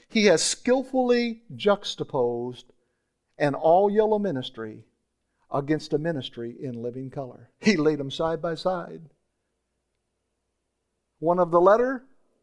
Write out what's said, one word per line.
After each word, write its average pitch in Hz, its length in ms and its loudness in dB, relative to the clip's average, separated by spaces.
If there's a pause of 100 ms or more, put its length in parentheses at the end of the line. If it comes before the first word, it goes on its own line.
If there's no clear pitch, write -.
He 214 160 2
has 165 160 6
skillfully 247 1000 0 (120)
juxtaposed 123 1160 -4 (640)
an 147 160 0
all-yellow 202 640 4
ministry 123 680 -6 (640)
against 143 420 -2
a 147 60 0
ministry 123 600 -6
in 123 220 -10
living 127 300 -10
color. 123 480 -14
He 208 180 2
laid 151 220 2
them 135 100 -8
side 160 320 -4
by 165 140 -6
side. 165 540 -8 (2000)
One 170 180 0
of 170 140 2
the 175 100 6
letter, 240 420 4 (380)